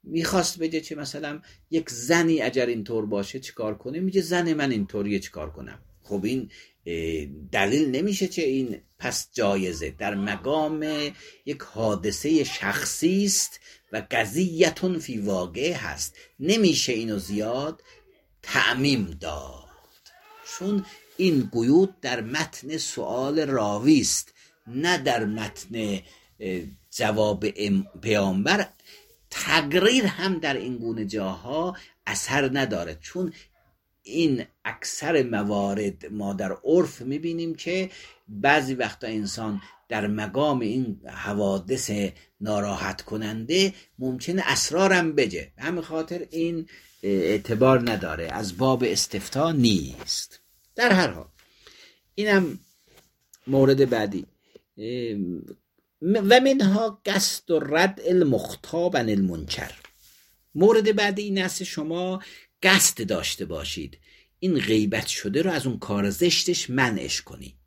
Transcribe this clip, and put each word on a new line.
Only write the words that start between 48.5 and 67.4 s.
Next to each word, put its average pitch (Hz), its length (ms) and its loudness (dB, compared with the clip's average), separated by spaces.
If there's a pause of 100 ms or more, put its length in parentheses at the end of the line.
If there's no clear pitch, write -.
باب 127 300 2
استفتاء 110 640 -2
نیست. 98 880 0 (340)
در 233 180 4
هر 175 180 4
حال 85 180 -14 (880)
اینم 196 440 2 (880)
مورد 135 440 6
بعدی. 101 360 -2 (500)
ام، 107 640 -6 (600)
و 208 380 6
منها 220 640 4
قصد - 440 -2
و 156 100 4
رد 170 460 2
المخطاب 170 920 2
عن 120 120 2
المنکر. 90 640 -2 (840)
مورد 214 420 6
بعدی 202 260 0
این 196 200 0
است 185 200 -4
شما 180 600 -4 (400)
قصد 190 440 4
داشته 90 380 -2
باشید 78 540 -8 (400)
این 175 200 2
غیبت 107 480 2
شده 110 360 -2
رو 185 80 2
از 147 160 -2
اون 117 120 -2
کار 101 320 -2
زشتش 170 600 0
منعش 123 520 0
کنی. - 340 -18 (100)